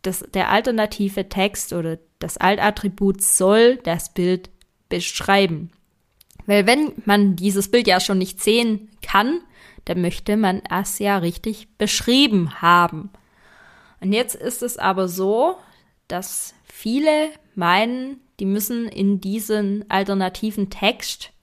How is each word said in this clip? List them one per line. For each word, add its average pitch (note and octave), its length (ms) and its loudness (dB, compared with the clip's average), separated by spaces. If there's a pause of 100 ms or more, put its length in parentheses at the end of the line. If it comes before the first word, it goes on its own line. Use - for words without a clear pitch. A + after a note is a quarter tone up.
Das, F#3 300 -6
der - 180 0
alternative G#3+ 760 0
Text G3 440 -4
oder E3 260 -6 (220)
das - 160 -10
Altattribut G3 840 0
soll A3+ 580 4
das - 360 -6
Bild F3+ 340 0 (400)
beschreiben. F3 840 0 (720)
Weil G3+ 200 4
wenn C#4+ 260 2 (120)
man G3+ 300 4
dieses G3 340 -2
Bild A#3+ 200 2
ja F#3 100 4
schon F#3 200 0
nicht F#3 220 -4
sehen A3 500 0 (120)
kann, C4 380 0 (440)
dann F3 160 -4
möchte F3 360 -2
man F#3+ 340 0
es F#3+ 280 -4
ja G3+ 200 0
richtig F3 600 -6
beschrieben G#3+ 840 2
haben. F3 480 4 (920)
Und F#3+ 120 -2
jetzt B3 220 -2
ist - 280 -8
es B3 160 -6
aber F#3+ 300 0
so, G#3+ 480 0 (520)
dass - 460 -8 (100)
viele D4+ 680 0 (240)
meinen, A#3 680 -2 (180)
die G3 80 -4
müssen A3 420 -2
in G3 320 0
diesen G#3 680 -4
alternativen G3 800 -2
Text - 600 -4 (100)